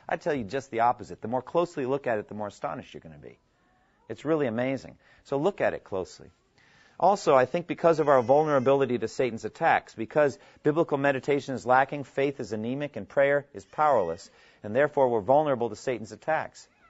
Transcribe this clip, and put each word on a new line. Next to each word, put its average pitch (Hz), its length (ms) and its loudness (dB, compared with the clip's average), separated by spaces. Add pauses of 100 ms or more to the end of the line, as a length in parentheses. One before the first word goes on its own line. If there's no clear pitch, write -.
I 180 100 -2
tell 160 180 -2
you 127 80 -4
just 120 260 -8
the 113 120 -2
opposite. 110 380 -2
The - 80 -10
more 120 140 -4
closely 170 420 -4
you 123 60 -2
look 139 160 -4
at 117 140 -2
it, 101 80 -10
the 104 80 -14
more 104 120 -8
astonished 127 460 -12
you're 73 80 -16
gonna 78 160 -20
be. 62 220 -20 (680)
It's 110 180 -12
really 147 200 0
amazing. 117 540 -6 (240)
So 139 140 -4
look 190 220 -2
at 104 140 0
it - 100 -10
closely. 87 460 -10 (680)
Also, 180 340 2
I 127 120 6
think 170 200 -4
because 160 340 2
of 147 100 2
our 135 120 6
vulnerability 135 800 2
to 107 80 -4
Satan's 113 360 -4
attacks, 127 520 0
because 139 420 0 (240)
biblical 151 380 0
meditation 139 560 0
is 101 100 -10
lacking, 135 380 2
faith 139 360 -2
is 107 140 -10
anemic, 127 420 -6
and 104 140 -12
prayer 143 460 2
is 98 100 -14
powerless, 110 640 0 (320)
and 107 140 -6
therefore 139 340 2
we're 113 120 0
vulnerable 131 480 2
to 104 60 -12
Satan's 113 360 -8
attacks. 143 560 -8 (220)